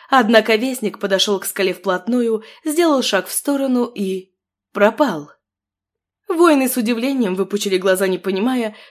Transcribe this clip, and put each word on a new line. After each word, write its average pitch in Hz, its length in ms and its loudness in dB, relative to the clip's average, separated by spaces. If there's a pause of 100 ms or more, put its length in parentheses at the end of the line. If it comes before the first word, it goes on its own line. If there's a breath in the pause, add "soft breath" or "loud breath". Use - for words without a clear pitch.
Однако 226 460 4
вестник 247 440 -4
подошел 190 400 0
к - 60 -10
скале 180 280 -2
вплотную, 214 680 -2 (200 loud breath)
сделал 302 380 2
шаг 185 260 -2
в - 40 -12
сторону 269 540 -2
и... 190 460 -6 (400)
пропал. 202 600 0 (960)
Воины 320 420 4
с 254 80 -4
удивлением 240 580 -2
выпучили 190 420 -2
глаза, 190 300 0
не 185 100 -2
понимая, 214 580 -2 (160 loud breath)